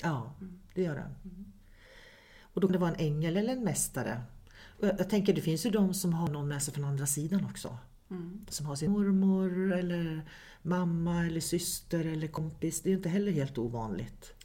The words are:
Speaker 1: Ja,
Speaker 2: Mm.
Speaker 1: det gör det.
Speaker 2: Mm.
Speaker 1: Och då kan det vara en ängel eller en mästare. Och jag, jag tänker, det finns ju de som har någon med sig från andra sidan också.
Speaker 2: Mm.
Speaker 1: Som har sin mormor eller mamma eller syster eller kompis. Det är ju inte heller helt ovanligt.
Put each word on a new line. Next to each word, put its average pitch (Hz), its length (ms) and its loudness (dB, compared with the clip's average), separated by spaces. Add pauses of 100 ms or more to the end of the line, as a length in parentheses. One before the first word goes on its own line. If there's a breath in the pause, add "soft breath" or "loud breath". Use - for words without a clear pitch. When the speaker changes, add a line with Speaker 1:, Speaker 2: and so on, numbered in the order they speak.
Speaker 1:
Ja, 131 400 -2
Speaker 2:
Mm. 185 180 -12 (140)
Speaker 1:
det 180 80 0
gör 165 140 0
det. - 60 -6 (280)
Speaker 2:
Mm. 185 160 -14 (960 loud breath)
Speaker 1:
Och - 200 -4
då 196 60 6
kan 190 60 6
det 185 60 4
vara 175 160 4
en - 40 -4
ängel 160 380 2
eller 226 160 2
en 254 100 -4
mästare. 123 580 -2 (580 loud breath)
Och 208 80 2
jag, 202 120 2
jag 185 100 0
tänker, 202 240 6
det 151 80 0
finns 160 240 2
ju 240 40 2
de 196 240 4
som 175 200 2
har 165 140 0
någon 147 200 -2
med 143 160 -2
sig 147 100 -4
från 143 120 -2
andra 139 200 0
sidan 156 400 0
också. - 320 -8 (320)
Speaker 2:
Mm. 180 400 -10
Speaker 1:
Som - 160 -6
har 143 100 -4
sin 151 160 2
mormor 190 840 4
eller 170 560 0 (320 loud breath)
mamma 170 640 2
eller 165 140 -2
syster 170 680 -2
eller 156 220 -2
kompis. 160 540 -4
Det - 80 0
är - 20 6
ju 190 60 4
inte 185 120 -2
heller 202 220 2
helt 139 260 0
ovanligt. 117 760 -4 (120)